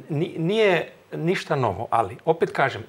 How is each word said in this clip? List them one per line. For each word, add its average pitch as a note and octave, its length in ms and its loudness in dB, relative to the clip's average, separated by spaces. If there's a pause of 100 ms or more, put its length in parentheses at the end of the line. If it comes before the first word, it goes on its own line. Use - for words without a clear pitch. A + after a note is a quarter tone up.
ni-, D#3+ 280 -2
nije F#3 540 2 (200)
ništa D#3+ 440 -2
novo, A2+ 340 -2
ali A#2 360 0
opet E3+ 260 2
kažem, A#2+ 380 0